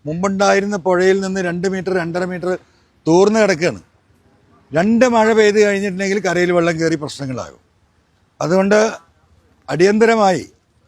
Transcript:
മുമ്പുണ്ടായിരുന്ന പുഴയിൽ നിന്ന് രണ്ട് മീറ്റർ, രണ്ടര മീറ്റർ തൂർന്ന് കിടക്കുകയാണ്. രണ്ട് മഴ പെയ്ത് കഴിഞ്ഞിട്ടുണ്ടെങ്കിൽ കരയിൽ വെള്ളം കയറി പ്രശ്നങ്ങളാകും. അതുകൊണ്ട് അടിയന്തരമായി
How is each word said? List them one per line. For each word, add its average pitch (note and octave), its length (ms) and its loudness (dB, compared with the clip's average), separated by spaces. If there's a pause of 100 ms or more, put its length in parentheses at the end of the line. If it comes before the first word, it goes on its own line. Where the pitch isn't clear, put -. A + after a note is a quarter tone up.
മുമ്പുണ്ടായിരുന്ന G3 800 -2
പുഴയിൽ F#3 380 2
നിന്ന് F#3+ 240 -6
രണ്ട് F3 260 -4
മീറ്റർ, F#3 280 -6
രണ്ടര E3+ 300 -4
മീറ്റർ F3+ 200 -6 (560)
തൂർന്ന് G3+ 360 4
കിടക്കുകയാണ്. D#3+ 380 -2 (960)
രണ്ട് A3 280 2 (100)
മഴ A3 120 4 (120)
പെയ്ത് G#3 260 4
കഴിഞ്ഞിട്ടുണ്ടെങ്കിൽ G3 640 -4
കരയിൽ F3 300 0
വെള്ളം E3+ 220 0
കയറി D#3+ 220 0
പ്രശ്നങ്ങളാകും. B2 600 -10 (840)
അതുകൊണ്ട് F#3+ 340 2 (920)
അടിയന്തരമായി G3+ 720 2 (440)